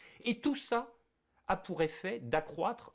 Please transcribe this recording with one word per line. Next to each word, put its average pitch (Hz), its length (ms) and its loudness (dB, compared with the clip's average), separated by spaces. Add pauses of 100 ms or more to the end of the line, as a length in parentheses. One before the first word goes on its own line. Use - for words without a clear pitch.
(240)
Et 233 160 2
tout 285 160 2
ça - 360 0 (560)
a 190 80 4
pour 165 260 -2
effet 185 380 0
d'accroître 156 760 -2